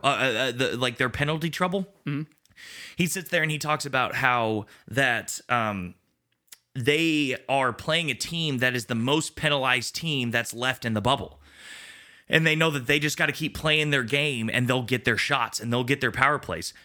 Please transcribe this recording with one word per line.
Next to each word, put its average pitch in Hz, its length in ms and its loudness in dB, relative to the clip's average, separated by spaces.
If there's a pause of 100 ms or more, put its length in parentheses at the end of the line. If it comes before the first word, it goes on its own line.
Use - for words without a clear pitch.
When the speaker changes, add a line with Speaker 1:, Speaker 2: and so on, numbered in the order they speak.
Speaker 1:
uh, - 20 4
uh, - 40 4
uh, 127 420 2
the, 120 240 0
like, 123 220 0
their 131 100 2
penalty 151 420 -2
trouble. 185 360 -2 (200)
Speaker 2:
Mm-hmm. 147 160 -4 (760)
Speaker 1:
He 180 100 2
sits 175 240 -6
there 170 120 2
and 156 80 0
he 156 80 -2
talks 151 280 -2
about 127 280 0
how 117 520 2 (220)
that, 120 600 0
um, 101 460 -2 (800)
they 147 600 2 (120)
are 135 240 2
playing 160 380 -2
a 123 40 0
team 160 440 -2
that 127 160 2
is 120 120 -2
the 127 80 -2
most 139 420 0
penalized 131 580 0
team 135 360 -2
that's 117 220 -2
left 123 320 -2
in 113 100 0
the 107 60 2
bubble. 107 400 0 (880)
And 160 180 4
they 156 100 4
know 165 140 4
that 139 160 -4
they 147 120 4
just 147 200 0
gotta 151 140 0
keep 156 240 -4
playing 151 340 2
their 139 120 2
game 127 500 -2
and 123 140 2
they'll 127 160 2
get 120 220 -2
their 113 140 2
shots 127 420 -2
and 117 120 -4
they'll 123 120 2
get 120 160 0
their 123 120 2
power 139 260 2
plays. - 340 -6 (120)